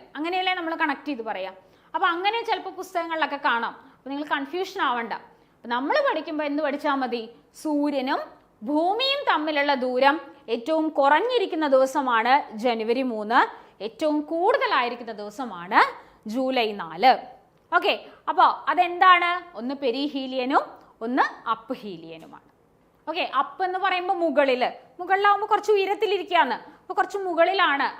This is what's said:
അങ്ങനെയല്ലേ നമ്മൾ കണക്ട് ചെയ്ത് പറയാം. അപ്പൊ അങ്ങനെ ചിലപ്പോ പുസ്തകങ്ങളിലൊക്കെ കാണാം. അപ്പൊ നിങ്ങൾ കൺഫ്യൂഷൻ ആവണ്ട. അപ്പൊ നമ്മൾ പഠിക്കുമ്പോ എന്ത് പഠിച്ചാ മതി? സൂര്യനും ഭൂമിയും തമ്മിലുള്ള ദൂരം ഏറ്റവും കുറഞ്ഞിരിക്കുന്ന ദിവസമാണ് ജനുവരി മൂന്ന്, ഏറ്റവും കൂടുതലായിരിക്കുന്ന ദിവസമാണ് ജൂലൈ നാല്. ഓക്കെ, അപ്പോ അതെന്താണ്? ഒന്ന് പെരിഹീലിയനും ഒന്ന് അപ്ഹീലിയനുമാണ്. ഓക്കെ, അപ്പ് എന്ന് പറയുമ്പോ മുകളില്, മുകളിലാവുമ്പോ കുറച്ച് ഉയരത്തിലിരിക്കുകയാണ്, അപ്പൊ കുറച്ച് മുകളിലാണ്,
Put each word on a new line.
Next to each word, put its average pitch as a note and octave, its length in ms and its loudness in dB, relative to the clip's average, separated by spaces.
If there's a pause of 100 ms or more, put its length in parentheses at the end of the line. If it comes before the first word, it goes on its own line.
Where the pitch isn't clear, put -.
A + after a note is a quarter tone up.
(160)
അങ്ങനെയല്ലേ F#4 420 -2
നമ്മൾ E4 220 -4
കണക്ട് C#4+ 280 -2
ചെയ്ത് B3 200 -6
പറയാം. F#3+ 260 -6 (400)
അപ്പൊ F#4 200 2
അങ്ങനെ G4+ 240 0 (100)
ചിലപ്പോ F#4+ 300 -2
പുസ്തകങ്ങളിലൊക്കെ D#4+ 600 -4 (100)
കാണാം. A#3 260 -2 (220)
അപ്പൊ - 160 -18
നിങ്ങൾ C#4+ 120 -6 (120)
കൺഫ്യൂഷൻ F4+ 520 -6
ആവണ്ട. A#3 240 -2 (440)
അപ്പൊ - 180 -18
നമ്മൾ C#4+ 220 0 (120)
പഠിക്കുമ്പോ D#4 400 -2
എന്ത് D4 180 -2
പഠിച്ചാ C#4+ 360 -2
മതി? A#3+ 200 -4 (400)
സൂര്യനും C#4+ 580 0 (480)
ഭൂമിയും G#4+ 520 0 (100)
തമ്മിലുള്ള D4+ 420 0 (120)
ദൂരം C4 320 4 (380)
ഏറ്റവും D#4 320 0 (120)
കുറഞ്ഞിരിക്കുന്ന D#4+ 760 2
ദിവസമാണ് C4 600 4 (300)
ജനുവരി A#3 480 0
മൂന്ന്, G#3+ 280 2 (460)
ഏറ്റവും D4+ 320 -2 (140)
കൂടുതലായിരിക്കുന്ന D4+ 880 0
ദിവസമാണ് G#3 600 -2 (540)
ജൂലൈ C4 340 0 (140)
നാല്. E3+ 300 4 (640)
ഓക്കെ, F4 180 2 (360)
അപ്പോ D#4+ 140 4 (280)
അതെന്താണ്? F4 580 4 (300)
ഒന്ന് B3+ 140 -6 (100)
പെരിഹീലിയനും C4+ 800 -2 (440)
ഒന്ന് C4 180 2 (300)
അപ്ഹീലിയനുമാണ്. E3 920 -14 (640)
ഓക്കെ, D#4+ 140 -2 (160)
അപ്പ് - 260 -4
എന്ന് F#4 180 -2
പറയുമ്പോ F#4 380 0
മുകളില്, C4 460 2 (320)
മുകളിലാവുമ്പോ G4+ 500 2
കുറച്ച് G#4 260 2
ഉയരത്തിലിരിക്കുകയാണ്, F#4 800 2 (260)
അപ്പൊ F#4 160 -10
കുറച്ച് G4 280 -2
മുകളിലാണ്, E4 600 4 (120)